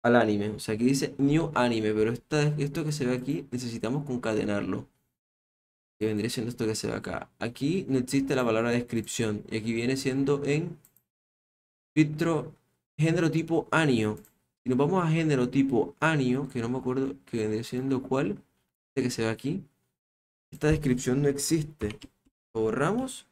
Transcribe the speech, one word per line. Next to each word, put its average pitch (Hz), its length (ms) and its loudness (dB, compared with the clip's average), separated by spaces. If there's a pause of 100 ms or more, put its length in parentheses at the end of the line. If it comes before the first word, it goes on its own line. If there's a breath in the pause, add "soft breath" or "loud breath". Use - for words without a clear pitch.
al 120 120 6
anime. 107 340 2
O 104 80 -10
sea, 110 160 -4
aquí 117 100 0
dice 135 320 0
New 151 380 2
Anime, 113 360 2
pero 107 200 2
esta, 147 320 0 (160)
esto 147 260 -4
que 151 60 -2
se 135 160 -2
ve 127 80 0
aquí 135 340 -4
necesitamos 120 560 -4
concatenarlo. 107 840 -2 (1120)
Que 107 60 0
vendría 107 240 0
siendo 120 220 -4
esto 117 160 -2
que 110 80 0
se 107 120 -4
ve 113 60 -2
acá. 104 460 -6
Aquí 139 500 -2
no 135 80 2
existe 135 380 0
la 127 100 2
palabra 113 240 2
descripción. 113 800 -2
Y - 80 -4
aquí 113 160 -2
viene 120 240 0
siendo 139 480 0
en 156 320 -2 (1160)
filtro, 151 580 0 (460)
género 165 320 2
tipo 160 400 0
anio. 117 460 2 (460)
Si 123 60 -6
nos 127 80 2
vamos 175 260 2
a 160 60 2
género 151 400 2
tipo 135 500 2
anio, 135 500 2
que 123 120 -4
no 113 80 -2
me 131 80 -2
acuerdo 131 380 -2 (100)
que 117 140 -4
vendría 107 240 0
siendo 131 400 -2
cuál. 160 400 -2 (460)
Este 135 120 -2
que 123 80 0
se 120 140 -2
ve 110 60 2
aquí. - 340 -4 (880)
Esta - 160 0
descripción 139 560 2
no 143 60 4
existe. 139 680 -2 (560)
Lo 113 80 -2
borramos. 160 720 -2